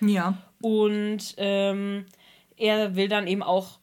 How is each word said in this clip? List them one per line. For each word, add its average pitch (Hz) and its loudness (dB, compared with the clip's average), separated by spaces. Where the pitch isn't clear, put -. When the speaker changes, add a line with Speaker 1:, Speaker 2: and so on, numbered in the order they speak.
Speaker 1:
Ja. 190 2
Speaker 2:
Und, 208 0
ähm, 196 -2
er 214 0
will 196 2
dann 208 -2
eben 190 -2
auch 185 0